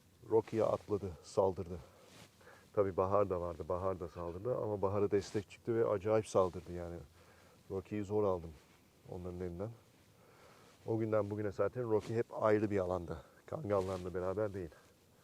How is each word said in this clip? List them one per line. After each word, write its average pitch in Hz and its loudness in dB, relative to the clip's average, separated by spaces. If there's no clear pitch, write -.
Rocky'ye 110 2
atladı, 98 -2
saldırdı. 92 0
Tabii 98 2
Bahar 98 4
da 90 -2
vardı, 80 -6
Bahar 92 -2
da 87 -8
saldırdı 87 -6
ama 107 -2
Bahar'a 101 2
destek 101 0
çıktı - -4
ve 113 4
acayip 107 2
saldırdı 92 2
yani. 87 -8
Rocky'yi 101 -4
zor 104 0
aldım 85 0
onların 90 -8
elinden. 90 -6
O 113 0
günden 107 2
bugüne 104 -2
zaten 110 0
Rocky 110 2
hep - -2
ayrı 107 4
bir 98 2
alanda, 87 -2
kangallarla 95 -2
beraber 95 -2
değil 92 -8